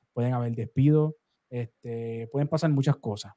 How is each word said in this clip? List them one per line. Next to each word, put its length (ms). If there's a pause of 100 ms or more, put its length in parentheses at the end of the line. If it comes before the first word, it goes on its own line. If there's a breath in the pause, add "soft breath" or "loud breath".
(120)
pueden 220
haber 200
despidos, 600 (340)
este, 840
pueden 160
pasar 220
muchas 260
cosas, 400